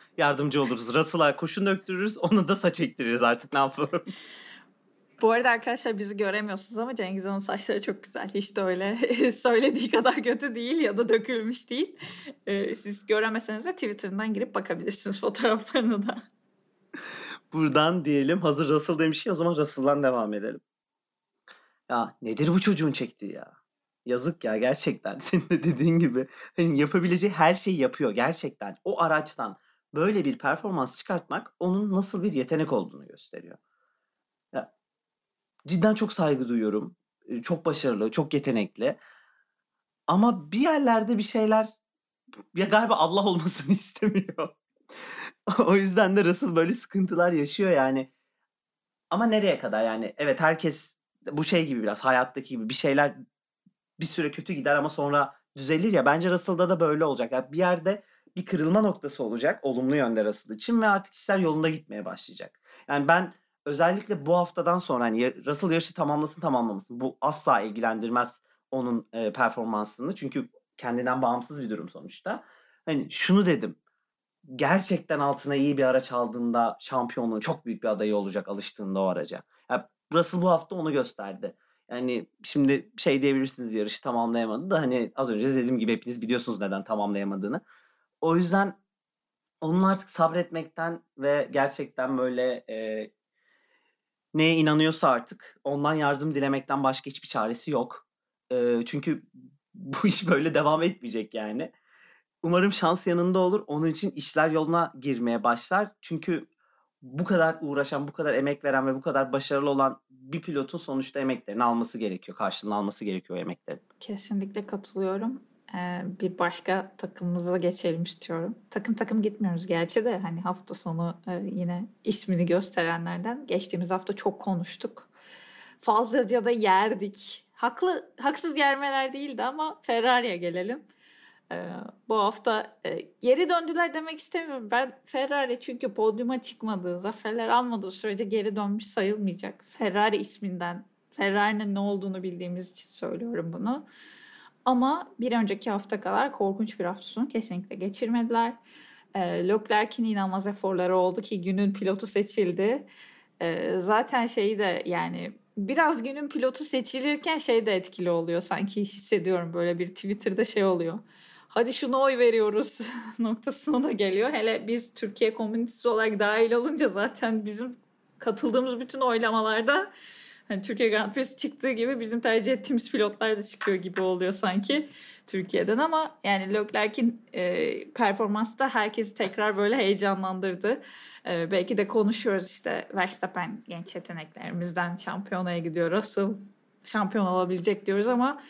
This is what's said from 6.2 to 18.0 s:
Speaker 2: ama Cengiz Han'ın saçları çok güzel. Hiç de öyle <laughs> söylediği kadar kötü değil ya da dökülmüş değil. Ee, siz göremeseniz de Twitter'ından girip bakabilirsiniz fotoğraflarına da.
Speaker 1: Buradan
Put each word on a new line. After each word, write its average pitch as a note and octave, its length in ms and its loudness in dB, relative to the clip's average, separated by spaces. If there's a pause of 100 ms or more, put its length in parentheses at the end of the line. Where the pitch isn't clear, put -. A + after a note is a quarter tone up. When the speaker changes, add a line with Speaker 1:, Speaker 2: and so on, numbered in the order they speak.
Speaker 2:
ama A#3+ 180 -4
Cengiz F#3+ 300 -4
Han'ın G3 140 -2
saçları G3+ 420 -4
çok G3+ 220 -6
güzel. - 300 -10
Hiç G3+ 220 -4
de G3+ 60 -2
öyle F#3+ 360 -2 (340)
<laughs> - 0 -
söylediği A#3+ 600 2
kadar A#3 320 2
kötü A#3+ 320 -2
değil A#3+ 220 -2
ya G#3+ 200 2
da A#3 120 2
dökülmüş A3+ 600 0
değil. C#4 260 -4 (520)
Ee, G3+ 280 -2
siz G3+ 300 -10
göremeseniz A3 600 0
de F4+ 80 -4
Twitter'ından G#3+ 600 -4
girip G3+ 220 -4
bakabilirsiniz G3 680 -6
fotoğraflarına A3 840 2
da. - 160 -6 (1300)
Speaker 1:
Buradan D#3 520 4